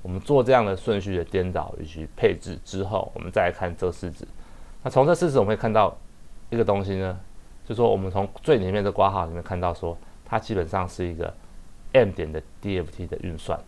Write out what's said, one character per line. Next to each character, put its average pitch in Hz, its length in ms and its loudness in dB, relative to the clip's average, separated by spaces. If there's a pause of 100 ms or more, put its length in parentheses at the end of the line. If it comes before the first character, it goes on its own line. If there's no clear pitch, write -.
我 90 80 -10
们 92 100 -4
做 139 240 4
这 123 100 4
样 120 120 8
的 98 100 0
顺 101 240 0
序 95 200 -2
的 85 60 -2
颠 92 280 0
倒 85 260 -4
以 - 60 -10
及 78 320 -10
配 98 180 4
置 85 300 -10
之 95 180 -6
后， 98 320 -4
我 - 60 -8
们 82 100 -8
再 101 120 2
来 87 100 2
看 90 240 -4
这 92 100 -2
个 87 60 0
式 87 180 -8
子。 - 160 -12 (560)
那 131 80 -4
从 139 160 6
这 170 80 6
式 175 140 2
子 131 100 4
我 107 60 8
们 107 100 2
会 101 60 -4
看 113 100 0
到 104 240 4 (540)
一 117 80 -2
个 113 80 4
东 101 180 2
西 98 120 -2
呢， 92 260 -4 (440)
就 117 100 -8
是 - 0 -
说 117 160 4
我 104 80 4
们 95 120 -2
从 98 160 0 (160)
最 151 140 6
里 92 160 0
面 104 100 0
的 98 80 2
括 98 200 4
号 95 160 -2
里 82 60 -8
面 85 100 -8
看 90 180 -4
到 87 140 0
说， 85 200 -4 (300)
它 113 140 -2
基 110 160 -4
本 87 120 2
上 92 220 -2
是 90 180 -6
一 85 80 -6
个 82 200 -6 (580)
M 117 200 6
点 80 200 -4
的 78 100 -6 (200)
D 98 160 -2
F 78 120 -4
T 87 160 -10
的 - 120 -8
运 87 180 -6
算。 80 320 -4